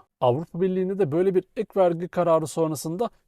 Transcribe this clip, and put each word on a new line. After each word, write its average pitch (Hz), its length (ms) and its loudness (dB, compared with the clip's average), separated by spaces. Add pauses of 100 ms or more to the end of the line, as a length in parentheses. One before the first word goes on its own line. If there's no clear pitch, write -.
(220)
Avrupa 143 380 0
Birliği'nde 185 380 -2
de 160 140 0
böyle 180 220 2
bir 190 100 2 (120)
ek 220 200 -6
vergi 175 320 2
kararı 165 380 2
sonrasında 165 640 -4 (180)